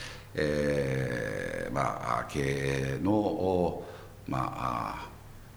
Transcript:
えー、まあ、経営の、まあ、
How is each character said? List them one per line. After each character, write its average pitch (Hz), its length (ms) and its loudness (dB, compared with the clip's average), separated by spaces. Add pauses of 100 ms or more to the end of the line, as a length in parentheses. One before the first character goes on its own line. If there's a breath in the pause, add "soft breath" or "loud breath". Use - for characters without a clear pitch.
(360 loud breath)
え 65 1400 0
ー、 - 20 -2
ま 60 460 0
あ、 60 100 -2
経 67 720 2
営 - 20 -
の、 92 800 4 (460 loud breath)
ま 65 300 0
あ、 58 520 -2 (480)